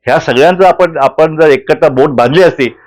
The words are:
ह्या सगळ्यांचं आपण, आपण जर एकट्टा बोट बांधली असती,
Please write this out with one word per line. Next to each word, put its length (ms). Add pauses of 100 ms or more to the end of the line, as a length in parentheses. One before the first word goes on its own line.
ह्या 140
सगळ्यांचं 480
आपण, 300
आपण 420
जर 80
एकट्टा 400
बोट 220
बांधली 340
असती, 260 (180)